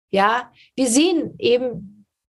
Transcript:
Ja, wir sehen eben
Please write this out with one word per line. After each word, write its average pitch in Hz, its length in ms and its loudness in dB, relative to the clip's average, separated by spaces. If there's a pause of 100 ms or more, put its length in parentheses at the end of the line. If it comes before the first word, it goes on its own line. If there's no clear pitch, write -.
(100)
Ja, 214 420 0 (240)
wir 262 120 0
sehen 311 500 0
eben 240 540 -2 (400)